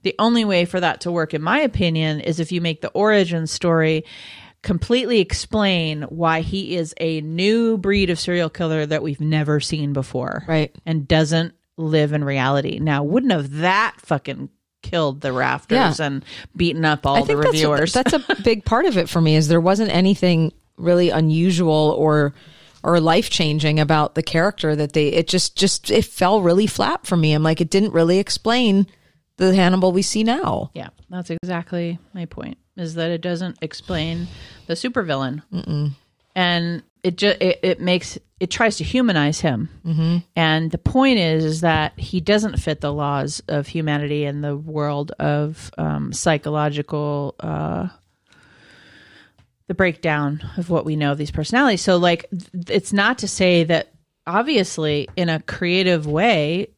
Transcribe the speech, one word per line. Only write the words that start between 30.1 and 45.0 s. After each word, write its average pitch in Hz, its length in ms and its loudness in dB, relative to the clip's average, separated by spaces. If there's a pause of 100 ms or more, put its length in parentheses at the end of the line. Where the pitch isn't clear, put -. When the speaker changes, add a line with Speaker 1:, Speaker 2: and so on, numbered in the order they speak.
Speaker 2:
now. 240 500 -2
Speaker 1:
Yeah, - 160 -14 (200)
that's 175 220 -10
exactly 170 680 -6 (160)
my 175 120 -10
point, - 320 -14 (200)
is 165 180 -8
that 165 140 -4
it 165 120 -4
doesn't 175 400 -6
explain 165 680 -6 (400)
the 165 80 -4
supervillain. 156 680 -4 (100)
Speaker 2:
Mm-mm. 147 400 -4 (440)
Speaker 1:
And 170 480 -2 (180)
it 180 160 -2
ju-, 202 240 2
it, 185 220 2
it 185 180 0
makes, 180 360 -2 (220)
it 180 120 -4
tries 220 260 0
to 160 60 -6
humanize 175 560 2
him. 135 300 -2 (160)
Speaker 2:
Mm-hmm. 165 320 0 (180)
Speaker 1:
And 160 340 2
the 165 80 -4
point 262 400 2
is, 160 280 2
is 160 160 -2
that 156 380 2
he 185 220 -4
doesn't 208 380 0
fit 156 220 -4
the 143 120 -4
laws 143 540 -4
of 147 200 -2
humanity 147 580 -2
and 147 180 -6
the 143 120 -4
world 147 640 -4